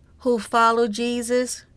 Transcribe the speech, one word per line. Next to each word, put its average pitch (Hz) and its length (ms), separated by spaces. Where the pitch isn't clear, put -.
who 240 200
follow 233 480
Jesus 240 760